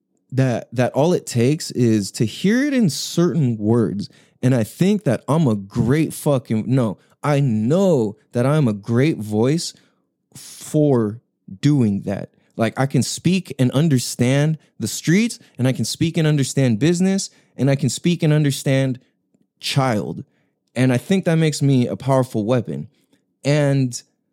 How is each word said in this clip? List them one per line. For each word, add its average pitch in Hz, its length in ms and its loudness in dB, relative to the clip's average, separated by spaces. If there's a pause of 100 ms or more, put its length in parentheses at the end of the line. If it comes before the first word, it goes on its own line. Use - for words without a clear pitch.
(320)
that, 127 420 -2
that 123 180 0
all 156 200 2
it - 120 -2
takes 127 460 0
is 110 420 2
to 117 140 -2
hear 226 380 0
it 294 100 -2
in 226 160 2
certain 160 680 0
words. 107 540 0 (320)
And 127 140 2
I 113 80 0
think 196 400 0
that 120 240 -2
I'm 151 180 2
a 110 100 2
great 117 560 -2
fucking, 123 540 -2
no, 120 320 0 (240)
I 143 180 0
know 127 760 0 (160)
that 120 120 0
I'm 147 240 2
a 107 40 0
great 117 460 0
voice 107 540 -2 (640)
for 123 840 -2 (400)
doing 123 420 2
that. - 320 -8 (220)
Like, 110 220 -2
I 131 80 0
can 127 180 0
speak - 560 -4
and 127 100 2
understand 143 880 0 (220)
the 110 80 -4
streets, 214 500 0 (200)
and 123 100 0
I 131 40 2
can 117 120 -4
speak 165 320 -2
and 160 100 2
understand 135 540 0
business, 180 500 0 (260)
and 135 140 2
I 135 60 2
can 135 120 -2
speak 170 360 -2
and 151 80 4
understand 135 680 0 (600)
child. 110 640 -2 (500)
And 131 180 2
I 120 60 0
think 190 260 0
that 165 120 2
makes 156 260 0
me 135 240 4
a - 100 -6
powerful 135 480 0
weapon. 104 440 -2 (560)
And 139 560 0 (320)